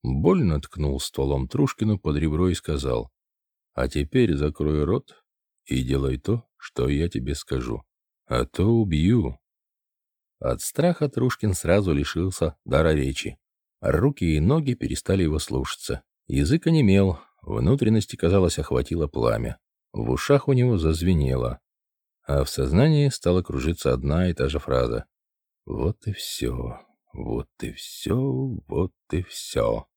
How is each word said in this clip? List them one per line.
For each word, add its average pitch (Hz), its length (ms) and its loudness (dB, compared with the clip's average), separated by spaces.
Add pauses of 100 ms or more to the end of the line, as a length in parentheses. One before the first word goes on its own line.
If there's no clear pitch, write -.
больно 73 580 2
ткнул 71 380 -4
стволом 67 500 -2
Трушкину 107 500 0
под 73 180 -2
ребро 78 320 0
и 87 60 2
сказал: 67 580 -4 (640)
«А 64 140 -2
теперь 82 460 2
закрой 76 480 0
рот 95 400 -4 (440)
и 65 180 -2
делай 67 340 0
то, 117 260 -2 (120)
что - 320 -4
я 73 200 0
тебе 67 280 -4
скажу, 62 480 -6 (420)
а 60 200 0
то - 180 -2
убью». 98 760 2 (1000)
От 64 200 -2
страха 165 480 0
Трушкин 123 460 0
сразу 92 380 2
лишился 78 720 -2
дара 78 300 4
речи. 69 440 -4 (420)
Руки 117 440 0
и 78 160 2
ноги 131 340 2
перестали 95 480 -2
его 78 160 0
слушаться. - 640 -6 (240)
Язык 76 400 0
онемел, 98 540 4 (220)
внутренности, 107 720 0
казалось, 90 420 2
охватило 73 480 -2
пламя. 57 520 -2 (340)
В 57 180 -4
ушах - 380 0
у 139 40 2
него 123 260 2
зазвенело, 78 840 0 (680)
а 69 180 2
в - 60 -6
сознании 135 580 4
стала 90 340 0
кружиться 69 500 -2
одна 73 380 0
и 82 40 -2
та 67 140 -2
же 71 100 -2
фраза: 62 480 -2 (580)
«Вот - 420 -4
и 104 60 -4
всё, 60 680 -8 (340)
вот - 360 -8 (140)
и 58 100 -8
всё, - 460 -6 (480)
вот - 260 -4 (200)
и 90 100 -2
всё». - 640 -6 (100)